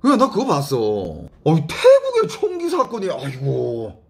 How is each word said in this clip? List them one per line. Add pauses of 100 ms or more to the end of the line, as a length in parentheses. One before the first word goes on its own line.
그냥
나
그거
봤어.
어, (160)
태국의
총기
사건이,
아이고.